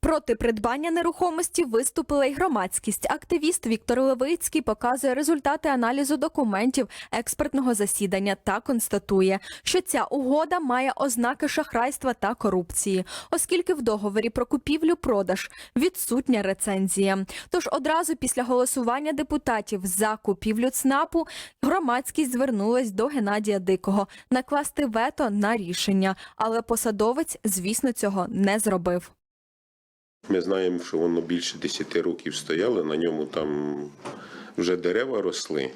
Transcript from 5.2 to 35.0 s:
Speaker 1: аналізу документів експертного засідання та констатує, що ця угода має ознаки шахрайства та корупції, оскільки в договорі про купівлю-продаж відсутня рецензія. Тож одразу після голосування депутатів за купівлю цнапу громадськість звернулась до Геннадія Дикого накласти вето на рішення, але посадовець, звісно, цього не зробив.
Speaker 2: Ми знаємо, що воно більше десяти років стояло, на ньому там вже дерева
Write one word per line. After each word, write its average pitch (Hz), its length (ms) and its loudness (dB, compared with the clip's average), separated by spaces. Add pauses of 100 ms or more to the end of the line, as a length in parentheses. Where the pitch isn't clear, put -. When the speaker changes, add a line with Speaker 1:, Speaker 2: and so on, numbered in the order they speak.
Speaker 1:
аналізу 269 480 2
документів 254 720 0 (240)
експертного 254 640 0
засідання 196 720 0
та 202 160 0
констатує, 196 800 2 (220)
що - 180 2
ця 254 240 0
угода 302 560 2
має 254 360 2
ознаки 240 520 0
шахрайства 262 640 0
та 214 200 -2
корупції, 185 680 0 (260)
оскільки 349 440 0
в 294 80 -6
договорі 214 480 0
про 247 160 -2
купівлю-продаж 262 1040 0 (260)
відсутня 247 640 0
рецензія. 196 840 0 (240)
Тож 359 220 -2
одразу 311 440 0
після 254 260 -2
голосування 247 720 0
депутатів 269 720 -2
за 214 320 0
купівлю 220 540 0
цнапу 302 560 2 (360)
громадськість 285 680 0
звернулась 240 580 2
до 208 160 0
Геннадія 208 520 0
Дикого 196 500 0 (220)
накласти 285 560 0
вето 233 440 0
на 208 260 2
рішення, 190 600 0 (200)
але 226 260 0
посадовець, 226 840 0
звісно, 202 480 0
цього 196 360 -2
не 196 300 2
зробив. 180 540 0 (1160)
Speaker 2:
Ми 95 120 2
знаємо, 90 400 0
що 85 180 -4
воно 85 220 2
більше 82 380 -4
десяти - 440 -4
років 82 320 -4
стояло, 92 500 0
на 76 120 -2
ньому 80 280 -2
там 73 540 -4 (800)
вже 90 200 0
дерева 104 460 -2